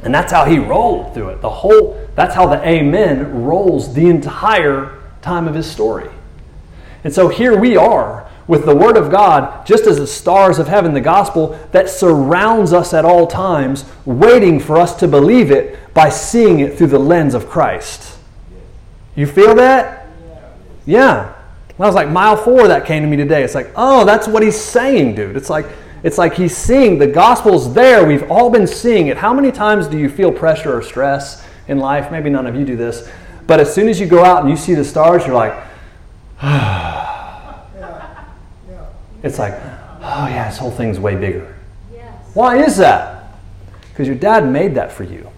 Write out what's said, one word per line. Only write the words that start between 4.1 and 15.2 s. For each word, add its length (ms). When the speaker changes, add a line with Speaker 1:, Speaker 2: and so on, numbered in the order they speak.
Speaker 1:
time 260
of 80
his 140
story. 400
And 80
so 160
here 280
we 200
are 520
with 180
the 100
word 220
of 120
God, 560
just 220
as 100
the 100
stars 520
of 80
heaven, 260
the 60
gospel 580
that 180
surrounds 840
us 200
at 120
all 220
times, 580
waiting 540
for 180
us 180
to 120
believe 440